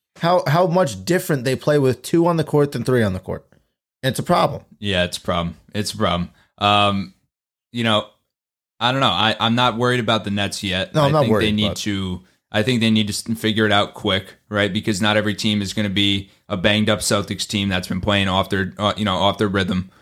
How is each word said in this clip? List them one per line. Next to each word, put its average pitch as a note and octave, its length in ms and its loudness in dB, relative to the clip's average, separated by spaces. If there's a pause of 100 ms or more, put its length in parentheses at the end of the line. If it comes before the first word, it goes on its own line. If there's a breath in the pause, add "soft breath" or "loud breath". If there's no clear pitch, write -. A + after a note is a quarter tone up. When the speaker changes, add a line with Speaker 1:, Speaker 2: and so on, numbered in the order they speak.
(180)
Speaker 1:
how, F3 300 2
how E3+ 200 4
much D#3+ 360 0
different E3 400 0
they B2+ 140 0
play D3+ 200 2
with C3 260 2
two E3+ 240 2
on E3+ 100 2
the D3+ 80 0
court D3 260 2
than A#2+ 140 -6
three B2+ 180 2
on G2+ 80 0
the F2+ 80 -4
court. - 260 -10 (560)
And C3 120 -2
it's - 60 -8
a - 40 -4
problem. - 400 0 (140)
Speaker 2:
Yeah, F#2+ 260 0
it's F2 140 -4
a - 40 -12
problem. F2 360 -2 (160)
It's G#2 200 -4
a G#2 40 -12
problem. F2 320 0 (300 soft breath)
Um, G2+ 540 2 (600)
you A#2+ 100 -4
know, G#2+ 240 2 (720)
I A#2+ 140 0
don't C3+ 80 0
know. C3 60 2
I, G#2 340 2
I'm A2+ 140 2
not B2 200 0
worried B2 240 0
about A2 240 0
the G2+ 80 -4
Nets G2+ 320 -4
yet. F#2 300 -2
Speaker 1:
No, D3+ 80 2
I'm C#3+ 80 4
Speaker 2:
I - 20 0
Speaker 1:
not D#3 100 2
Speaker 2:
think A#2 120 2
Speaker 1:
worried, G#2+ 140 2
Speaker 2:
they G#2+ 40 0
need G#2+ 180 0
Speaker 1:
but - 80 -6
Speaker 2:
to, F#2+ 440 -4 (300 soft breath)
I G#2+ 120 0
think B2 160 0
they A2+ 120 2
need A2 160 2
to G2+ 60 -4
s-, A2 260 -6
figure A2 260 0
it G#2 80 2
out G2+ 200 2
quick, - 420 -4 (120)
right? G#2 240 0
Because G#2 300 -2
not G#2+ 160 2
every G#2 180 0
team G#2 260 0
is G2 120 -6
gonna G#2 160 -2
be G2 400 0 (180 soft breath)
a - 100 -4
banged G#2 320 2
up G#2+ 100 2
Celtics G#2 480 -2
team G2 220 -2
that's F2+ 180 -4
been F#2 140 -4
playing G2 260 2
off F#2+ 220 0
their, F#2+ 300 -2
uh, G#2 180 0
you G#2+ 80 -2
know, F#2+ 120 0
off G2 200 2
their A2 100 0
rhythm F#2 440 -2 (100)